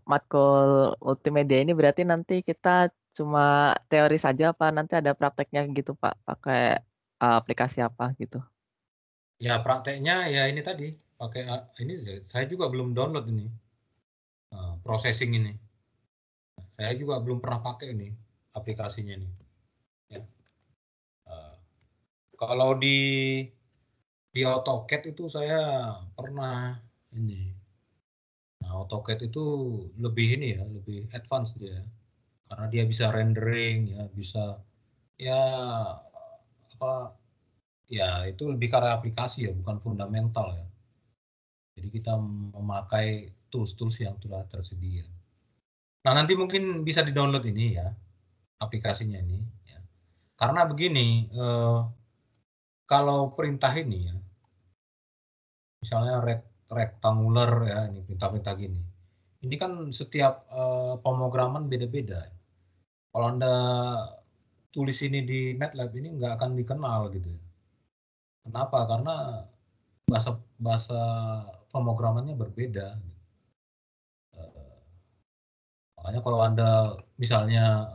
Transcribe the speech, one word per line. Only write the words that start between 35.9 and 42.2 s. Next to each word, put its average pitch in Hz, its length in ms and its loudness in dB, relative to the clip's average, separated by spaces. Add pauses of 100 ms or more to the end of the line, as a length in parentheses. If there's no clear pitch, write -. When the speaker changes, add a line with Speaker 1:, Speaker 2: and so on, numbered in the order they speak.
Speaker 2:
apa, 131 180 -4 (1040)
ya 95 120 0 (220)
itu 95 120 -8 (100)
lebih 120 180 0
ke 127 80 6
arah 120 180 4
aplikasi 117 400 -6 (100)
ya, 98 120 -4
bukan 104 260 -4
fundamental 104 600 -2 (120)
ya. - 60 -12 (1120)
Jadi 92 120 -10
kita 113 240 -4 (420)